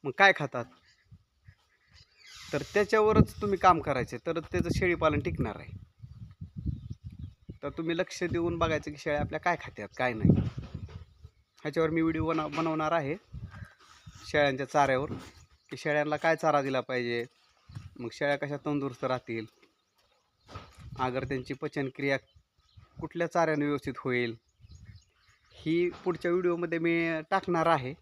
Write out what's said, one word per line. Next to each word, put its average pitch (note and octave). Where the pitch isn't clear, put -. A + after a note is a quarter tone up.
मग C#3
काय G3
खातात, B2+
तर C#3+
त्याच्यावरच G#3+
तुम्ही G3
काम F3
करायचे, B2+
तरच E3
त्याचं E3+
शेळीपालन D#3+
टिकणार A#2+
आहे. -
तर C#3+
तुम्ही E3
लक्ष F3+
देऊन E3+
बघायचं D#3
की D3+
शेळ्या D3
आपल्या D3+
काय F3
खात्यात, -
काय B2+
नाही. -
ह्याच्यावर D#3
मी E3
व्हिडिओ D#3+
बना-, D#3+
बनवणार D#3
आहे D#3
शेळ्यांच्या C#3
चाऱ्यावर, C#3
की C3
शेळ्यांना D3+
काय D#3+
चारा D3
दिला C3+
पाहिजे, A#2+
मग A#2+
शेळ्या C#3+
कशा C#3+
तंदुरुस्त C#3
राहतील, B2
अगर B2+
त्यांची C3+
पचनक्रिया C#3
कुठल्या E3+
चाऱ्याने D#3
व्यवस्थित C#3+
होईल, B2
ही F3
पुढच्या F3
व्हिडिओमध्ये F3
मी E3
टाकणार F3
आहे C#3+